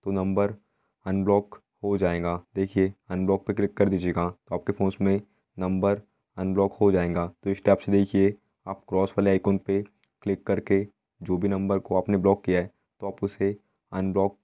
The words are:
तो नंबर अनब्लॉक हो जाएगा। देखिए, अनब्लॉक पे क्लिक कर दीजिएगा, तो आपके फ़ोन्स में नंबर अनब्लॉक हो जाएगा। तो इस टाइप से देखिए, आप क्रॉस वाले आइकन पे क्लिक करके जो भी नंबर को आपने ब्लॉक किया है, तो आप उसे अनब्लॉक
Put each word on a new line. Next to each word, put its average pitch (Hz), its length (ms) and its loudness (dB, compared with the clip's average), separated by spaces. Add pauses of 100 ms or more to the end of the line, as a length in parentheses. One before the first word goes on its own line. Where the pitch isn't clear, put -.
तो 98 80 -6
नंबर 98 440 0 (520)
अनब्लॉक 98 560 0 (200)
हो 101 160 -2
जाएगा। 87 440 -2 (120)
देखिए, 98 380 0 (160)
अनब्लॉक 95 380 -2
पे 104 60 -4
क्लिक 101 240 -2
कर 101 120 4
दीजिएगा, 87 420 -2
तो - 240 -10
आपके 90 180 -4
फ़ोन्स 98 280 -2
में 98 200 2 (380)
नंबर 95 420 0 (360)
अनब्लॉक 95 360 0
हो 101 200 2
जाएगा। 87 340 0 (160)
तो 98 80 -4
इस 98 140 -6
टाइप 98 140 4
से - 140 -4
देखिए, 98 420 4 (320)
आप 95 220 -10
क्रॉस 95 300 0
वाले 101 120 2
आइकन 95 280 2
पे 98 240 -2 (400)
क्लिक 98 240 -4
करके 101 400 0 (360)
जो 92 140 -2
भी 95 120 -2
नंबर 98 300 0
को 95 180 -2
आपने 101 200 0
ब्लॉक 95 280 2
किया 90 160 2
है, 92 100 -6 (300)
तो 101 60 -10
आप 98 180 -8
उसे 101 320 -4 (360)
अनब्लॉक 95 520 -2